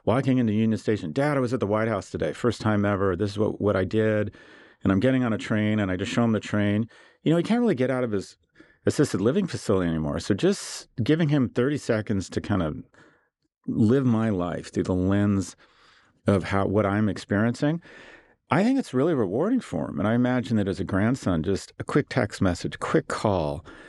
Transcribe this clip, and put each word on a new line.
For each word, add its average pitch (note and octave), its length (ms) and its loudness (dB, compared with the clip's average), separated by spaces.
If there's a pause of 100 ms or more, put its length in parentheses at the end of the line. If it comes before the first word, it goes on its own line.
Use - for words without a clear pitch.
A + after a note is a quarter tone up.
walking B2+ 340 2
into A2+ 140 2
Union A2 260 2
Station, F#2 340 -4
"Dad, C#3+ 240 0
I C3+ 40 0
was B2 120 -2
at C3 60 -2
the G#2+ 80 -2
White G#2+ 220 0
House G2+ 220 -4
today, D#2+ 220 -2
first - 280 -2
time G#2 240 0
ever. G2 320 0
This G2+ 160 -2
is G#2 60 -10
what, G#2 220 -2
what G2 140 2
I F#2+ 100 2
did. G#2+ 480 0 (520)
And G2 80 4
I'm G2 80 4
getting C3 240 2
on A2+ 80 0
a G2+ 60 -2
train," G#2+ 420 0
and G2 100 0
I F#2 60 -2
just F#2+ 160 -4
show A#2+ 100 0
him A#2 80 2
the G#2 80 2
train. G#2 500 0 (360)
You D3 80 4
know, E3+ 60 4
he E3+ 40 2
can't A3 180 0
really A3 140 2
get B2+ 160 0
out B2+ 140 -2
of A2 80 -4
his F#2+ 240 -4 (500)
assisted G#2+ 340 2
living D#3 280 2
facility F#2+ 420 0
anymore. D#2 300 -2
So - 120 0
just - 540 -2 (160)
giving D3+ 260 2
him C#3 200 2
thirty C3+ 280 0
seconds G#2+ 540 -2
to G2+ 100 -4
kind G2 220 0
of D2+ 140 -4 (920)
live A#2+ 400 2
my A2 240 0
life F2 420 -4
through F#2 120 0
the F#2+ 100 -2
lens G2 640 0 (680)
of G2 180 4
how, G2 220 0
what G2+ 180 2
I'm G2+ 240 2
experiencing, A#2 720 0 (720)
I F3 120 4
think C4 160 2
it's - 140 -6
really D3 220 2
rewarding C3+ 460 0
for - 280 -6
him. - 100 -8
And F#2+ 80 0
I A#2 80 2
imagine B2 440 0
that G2 100 0
as G2 100 -2
a F#2 60 -2
grandson, G2 580 0
just F#2+ 360 -2
a - 60 -8
quick - 260 0
text - 320 -2
message, - 360 -2
quick - 300 -2
call. E2 560 -2 (240)